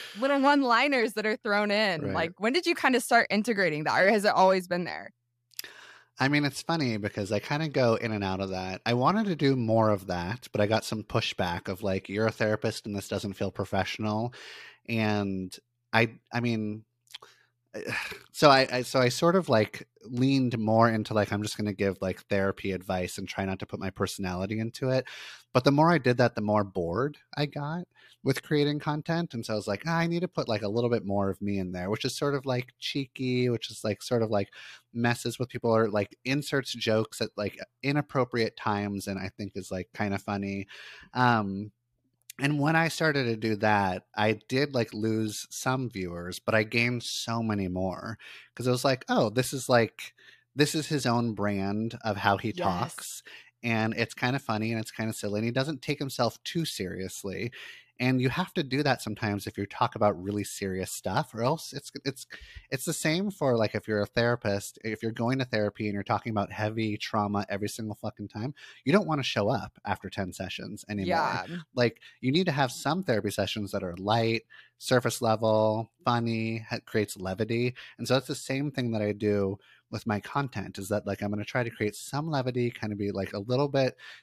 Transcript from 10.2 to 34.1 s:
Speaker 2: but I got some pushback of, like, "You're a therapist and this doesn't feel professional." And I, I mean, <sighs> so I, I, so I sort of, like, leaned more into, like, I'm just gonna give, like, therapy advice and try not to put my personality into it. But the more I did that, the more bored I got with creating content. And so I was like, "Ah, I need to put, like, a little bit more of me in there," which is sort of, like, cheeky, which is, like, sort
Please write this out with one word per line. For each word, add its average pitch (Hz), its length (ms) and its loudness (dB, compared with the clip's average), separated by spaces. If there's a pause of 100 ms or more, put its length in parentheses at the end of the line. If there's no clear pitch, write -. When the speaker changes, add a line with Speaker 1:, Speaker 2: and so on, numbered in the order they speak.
Speaker 2:
but - 100 -2
I 104 60 4
got 110 160 2
some 110 200 -6
pushback - 680 -2
of, 92 120 -6
like, 95 280 -2
"You're 104 180 0
a 110 40 2
therapist 107 540 -2
and 104 100 -6
this 98 120 -6
doesn't 98 260 -4
feel 98 180 -4
professional." 107 840 -2 (540)
And 104 680 0 (380)
I, 113 260 4 (140)
I 120 80 0
mean, 110 440 -2 (880)
<sighs> - 600 -8
so 151 160 6
I, 135 220 8
I, 127 120 0
so 131 160 0
I 123 100 6
sort 170 260 2
of, 175 140 2
like, 110 380 2 (160)
leaned 127 540 2
more 113 320 6
into, 110 240 -2
like, 104 180 2
I'm 104 120 0
just 104 140 -6
gonna 104 160 -2
give, 98 280 0
like, 92 260 -4
therapy 98 440 0
advice 92 460 -4
and 95 100 -8
try - 180 -4
not 95 140 -4
to 107 60 -8
put - 140 -10
my 95 100 -6
personality 95 680 -4
into 117 300 -4
it. 131 160 0 (480)
But 123 100 4
the 143 80 8
more 151 200 6
I 170 60 6
did 123 200 4
that, 120 180 4
the 110 60 -4
more 104 220 4
bored 98 540 -2 (200)
I 147 80 0
got 147 420 -6 (360)
with 135 200 0
creating 147 360 2
content. 160 540 -2
And 117 120 -6
so 113 80 -4
I - 20 0
was 104 120 -2
like, 101 200 -2
"Ah, 165 100 0
I 165 100 2
need 170 140 0
to 180 60 -2
put, - 200 -4
like, 107 140 0
a 110 80 -4
little 117 200 2
bit 117 160 2
more 98 240 0
of 95 120 -4
me 101 180 -2
in 90 120 -4
there," 90 180 -4
which 107 160 -2
is 127 100 -2
sort 143 200 -2
of, 135 100 -6
like, 123 340 -4
cheeky, 127 720 -2
which 117 220 -2
is, - 120 -14
like, 107 200 -2
sort 117 200 2